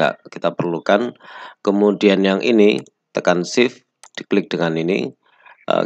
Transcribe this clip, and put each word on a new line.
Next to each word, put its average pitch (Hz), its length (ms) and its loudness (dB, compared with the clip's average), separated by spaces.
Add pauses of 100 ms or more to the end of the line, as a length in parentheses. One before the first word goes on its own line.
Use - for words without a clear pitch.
nggak - 320 -2
kita - 240 -6
perlukan. 98 560 -2 (480)
Kemudian 101 640 2
yang 98 160 0
ini, 104 400 4 (320)
tekan 87 320 -2
shift, 120 400 -2 (320)
diklik - 320 -2
dengan 82 320 -4
ini, 110 320 -4 (560)
eh, 87 180 0